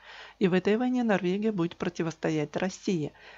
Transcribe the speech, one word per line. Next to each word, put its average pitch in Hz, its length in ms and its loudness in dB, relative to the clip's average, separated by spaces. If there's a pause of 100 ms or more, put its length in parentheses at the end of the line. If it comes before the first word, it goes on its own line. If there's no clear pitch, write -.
(380)
И 185 100 4
в 165 40 2
этой 190 240 4
войне 254 260 0
Норвегия 202 480 2
будет 170 280 -2
противостоять 160 800 -2
России. - 580 -2 (240)